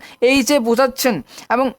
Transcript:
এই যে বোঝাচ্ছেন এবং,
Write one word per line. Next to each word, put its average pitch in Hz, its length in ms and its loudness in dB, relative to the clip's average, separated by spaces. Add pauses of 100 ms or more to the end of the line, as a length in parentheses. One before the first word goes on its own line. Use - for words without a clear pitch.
(200)
এই 262 220 2
যে 285 160 0
বোঝাচ্ছেন 233 640 -2 (280)
এবং, 247 280 -2